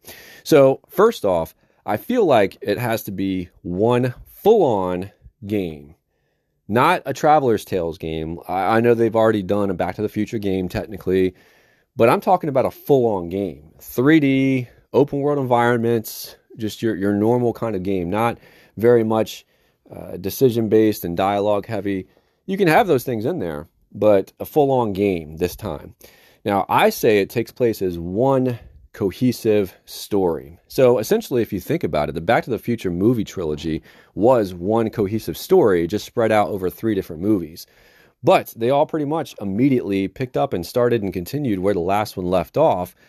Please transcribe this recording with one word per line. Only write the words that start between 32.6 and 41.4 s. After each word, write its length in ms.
movie 340
trilogy 580
was 400
one 360
cohesive 460
story, 500
just 200
spread 260
out 160
over 220
three 240
different 280
movies. 440
But 320
they 140
all 160
pretty 200
much 340
immediately 680
picked 280
up 160
and 140
started 360
and 100
continued 480